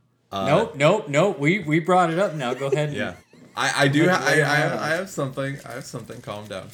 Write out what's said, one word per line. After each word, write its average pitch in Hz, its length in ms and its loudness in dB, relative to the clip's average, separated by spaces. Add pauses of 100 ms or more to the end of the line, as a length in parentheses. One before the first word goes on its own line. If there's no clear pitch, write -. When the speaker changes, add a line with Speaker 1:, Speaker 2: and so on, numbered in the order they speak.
(140)
Speaker 1:
<laughs> - 180 -20
Speaker 2:
uh, 98 140 -4
Speaker 1:
Nope, 175 300 2
nope, 151 320 2
nope. 156 300 2
We, 156 220 2
we 156 200 0
brought 180 300 4
it 165 80 -2
up 185 160 0
now. 127 200 -4
Go 139 140 -4
ahead 151 220 0
and 143 60 -6
Speaker 2:
Yeah. 101 180 -4 (420)
I, 131 280 0
I 143 40 6
do 143 160 4
Speaker 1:
Go 180 80 6
Speaker 2:
ha-, 180 140 0
I, 151 80 4
Speaker 1:
ahead. 151 380 2
Speaker 2:
I, 147 200 -4
I 160 40 0
have 190 140 -6
something. 139 560 -6
I 120 60 -14
have 127 120 -12
something. 117 360 -14
Calm 107 260 -10
down. 98 280 -10